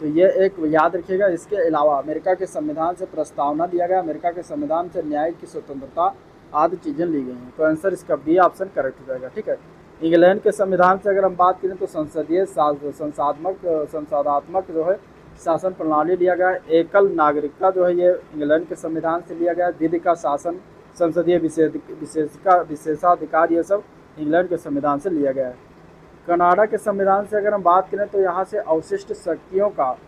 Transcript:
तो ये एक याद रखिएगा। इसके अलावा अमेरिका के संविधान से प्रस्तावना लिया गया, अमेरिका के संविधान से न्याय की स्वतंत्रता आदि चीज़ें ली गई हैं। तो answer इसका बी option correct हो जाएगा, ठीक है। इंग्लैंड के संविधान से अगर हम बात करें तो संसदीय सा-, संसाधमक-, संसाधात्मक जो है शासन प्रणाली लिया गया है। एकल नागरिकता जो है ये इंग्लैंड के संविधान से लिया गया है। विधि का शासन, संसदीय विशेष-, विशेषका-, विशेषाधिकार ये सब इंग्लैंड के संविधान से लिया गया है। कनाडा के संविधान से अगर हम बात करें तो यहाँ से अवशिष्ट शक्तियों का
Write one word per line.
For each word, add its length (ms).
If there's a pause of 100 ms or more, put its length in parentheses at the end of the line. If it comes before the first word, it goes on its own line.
तो 60
ये 200
एक 260 (120)
याद 320
रखिएगा। 300
इसके 300
अलावा 420
अमेरिका 360
के 120
संविधान 480
से 100
प्रस्तावना 640
लिया 200
गया, 120
अमेरिका 320
के 120
संविधान 460
से 140
न्याय 300
की 140
स्वतंत्रता 680 (400)
आदि 220
चीज़ें 300
ली 160
गई 100
हैं। 260
तो 60
answer 280
इसका 240
बी 220
option 260
correct 360
हो 60
जाएगा, 220
ठीक 200
है। 100 (440)
इंग्लैंड 380
के 120
संविधान 460
से 120
अगर 140
हम 120
बात 240
करें 160
तो 100
संसदीय 580
सा-, 400
संसाधमक-, 800
संसाधात्मक 1040
जो 140
है 320 (280)
शासन 260
प्रणाली 460
लिया 180
गया 140
है। 120 (100)
एकल 380
नागरिकता 640
जो 140
है 120
ये 140 (240)
इंग्लैंड 320
के 80
संविधान 540
से 60
लिया 180
गया 140
है। 60
विधि 260
का 160
शासन, 460 (380)
संसदीय 400
विशेष-, 640
विशेषका-, 680
विशेषाधिकार 840
ये 100
सब 200 (360)
इंग्लैंड 300
के 80
संविधान 420
से 120
लिया 220
गया 140
है। 100 (720)
कनाडा 360
के 120
संविधान 500
से 100
अगर 180
हम 80
बात 280
करें 180
तो 120
यहाँ 240
से 140
अवशिष्ट 540
शक्तियों 560
का 400